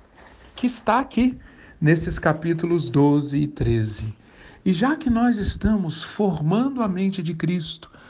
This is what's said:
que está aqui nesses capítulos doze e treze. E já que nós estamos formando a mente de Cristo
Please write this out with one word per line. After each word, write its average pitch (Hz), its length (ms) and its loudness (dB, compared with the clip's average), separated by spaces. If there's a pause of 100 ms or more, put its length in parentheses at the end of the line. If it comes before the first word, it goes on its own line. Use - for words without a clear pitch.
(560)
que - 100 -2
está 240 320 0
aqui 254 400 0 (420)
nesses 165 380 2
capítulos 165 720 0
doze 143 480 2
e 147 80 0
treze. 110 680 -2 (520)
E 190 80 2
já 247 240 2
que 311 120 -4
nós 233 300 2
estamos 196 640 0
formando 202 800 0
a 214 60 0
mente 190 340 -2
de 165 100 -4
Cristo 165 560 -4 (220)